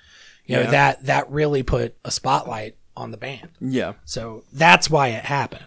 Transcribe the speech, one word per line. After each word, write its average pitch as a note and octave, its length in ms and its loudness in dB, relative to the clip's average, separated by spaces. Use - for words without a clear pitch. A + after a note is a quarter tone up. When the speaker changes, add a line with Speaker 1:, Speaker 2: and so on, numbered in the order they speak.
Speaker 1:
You - 100 -2
know, B2+ 60 4
Speaker 2:
Yeah. A#2 100 0
Speaker 1:
that, C#3 360 2
that C#3 220 0
really C#3+ 340 0
put A#2+ 420 -2
a A#2+ 60 -8
spotlight A2+ 680 -4
on A#2+ 140 -10
the A2 60 -12
band. B2+ 320 -12
Speaker 2:
Yeah. A#2 360 -4
Speaker 1:
So A2+ 480 -10
that's E3 360 6
why C#3+ 200 4
it A2+ 160 -6
happened. C#3 420 -4